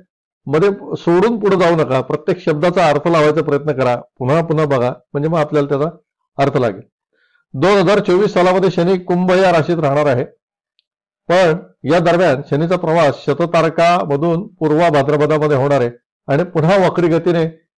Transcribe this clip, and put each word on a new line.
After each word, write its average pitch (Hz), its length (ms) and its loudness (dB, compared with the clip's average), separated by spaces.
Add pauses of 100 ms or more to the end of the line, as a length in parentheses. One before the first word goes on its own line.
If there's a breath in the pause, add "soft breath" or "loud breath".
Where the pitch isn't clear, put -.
(460)
मध्ये 160 240 0 (280)
सोडून 196 420 0
पुढे 196 200 0
जाऊ 170 160 2
नका. 131 260 -2
प्रत्येक 175 380 -6
शब्दाचा 175 500 0
अर्थ 147 180 -2
लावायचा 156 340 2
प्रयत्न 147 300 -2
करा, 127 240 0
पुन्हा 135 460 -4
पुन्हा 156 240 -2
बघा, 127 240 0 (240)
म्हणजे 151 160 -4
मग 165 100 -2
आपल्याला 147 280 -2
त्याचा 147 220 -2 (480)
अर्थ 143 200 0
लागेल. 113 240 -2 (720)
दोन 156 180 2
हजार 202 280 2
चोवीस 190 340 0
सालामध्ये 185 380 2
शनी 180 260 0
कुंभ 180 340 -2
या 185 200 4
राशीत 165 280 0
राहणार 147 260 0
आहे, 127 200 0 (1000)
पण 170 300 2 (260)
या 156 160 2
दरम्यान 170 500 2
शनीचा 165 260 -2
प्रवास 160 500 0
शततारकामधून 165 1200 0
पूर्वा 160 420 0
भाद्रपदामध्ये 151 680 0
होणार 139 240 2
आहे 120 80 -2 (380)
आणि 147 160 0
पुन्हा 175 440 0
वक्री 175 200 0
गतीने 165 600 -2 (120)